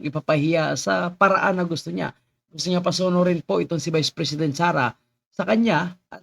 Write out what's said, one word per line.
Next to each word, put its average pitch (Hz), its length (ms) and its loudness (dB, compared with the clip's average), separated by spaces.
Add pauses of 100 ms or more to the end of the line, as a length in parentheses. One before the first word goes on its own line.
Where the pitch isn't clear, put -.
ipapahiya 151 720 0
sa 180 320 -2
paraan 190 480 2
na 180 80 0
gusto 170 240 -6
niya. 170 240 -6 (400)
Gusto 156 160 -6
niya 180 160 0
pasunurin 180 560 2
po 180 240 0
itong 165 160 -4
si - 80 -6
Vice 160 240 0
President 151 400 -2
Sara 143 400 0 (400)
sa 185 160 -6
kanya 202 480 2 (160)
at - 100 -18